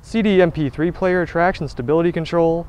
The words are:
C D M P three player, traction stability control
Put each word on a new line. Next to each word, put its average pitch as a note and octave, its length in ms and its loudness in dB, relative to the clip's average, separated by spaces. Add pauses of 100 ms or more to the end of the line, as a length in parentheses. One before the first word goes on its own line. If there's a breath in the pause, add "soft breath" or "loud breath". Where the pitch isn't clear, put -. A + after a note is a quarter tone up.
C A3+ 200 -2
D F#3+ 200 4
M E3+ 80 4
P D3+ 180 -2
three D#3 220 -2
player, F3+ 360 0
traction E3+ 420 -2
stability D#3+ 420 0
control E3 580 0